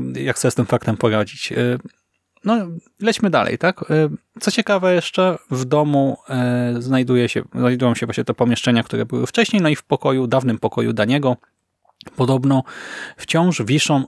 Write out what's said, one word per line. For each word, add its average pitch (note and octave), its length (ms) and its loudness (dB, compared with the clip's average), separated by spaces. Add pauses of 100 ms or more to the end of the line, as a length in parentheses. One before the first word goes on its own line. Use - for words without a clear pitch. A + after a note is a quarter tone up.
(140)
jak C3 260 -4
sobie B2+ 120 2
z - 40 -4
tym A#2+ 100 2
faktem A#2 320 -2
poradzić. G#2+ 540 -2
Y, B2 280 -2 (680)
no, A3 80 2 (460)
lećmy G#3+ 280 0
dalej, B2 280 2
tak? F3+ 240 0
Y, - 40 -10 (540)
co - 120 -2
ciekawe F#3 440 2
jeszcze, F3+ 420 0 (140)
w C3 140 -2
domu, C#3+ 520 2 (120)
e, B2 500 0
znajduje B2+ 500 2
się, A2+ 120 -4 (140)
znajdują B2 400 2
się - 100 -6
właśnie A#2 180 -4
te - 100 -2
pomieszczenia, A#2+ 500 2
które A#2 220 -4
były B2 220 -4
wcześniej, A3 340 0
no D#3+ 80 4
i D3+ 60 2
w - 80 -8
pokoju, C3+ 440 0
dawnym B2+ 320 0
pokoju A#2 340 -2
Daniego B2 440 2 (800)
podobno C3 480 2 (540)
wciąż E3+ 440 0
wiszą C3+ 460 2